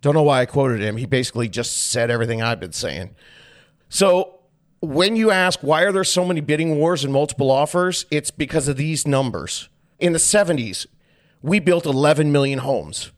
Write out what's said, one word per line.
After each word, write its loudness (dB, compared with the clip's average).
Don't 2
know 4
why 4
I 2
quoted 0
him. -4
He -6
basically -2
just -4
said 0
everything -2
I've -2
been -12
saying. -8
So 2
when 0
you 4
ask, 2
"Why 2
are 2
there 0
so 0
many -2
bidding 0
wars 0
and -2
multiple 0
offers?" 0
it's -2
because -2
of -2
these -2
numbers. -2
In 2
the -2
seventies, 0
we 2
built 2
eleven 2
million 0
homes. -6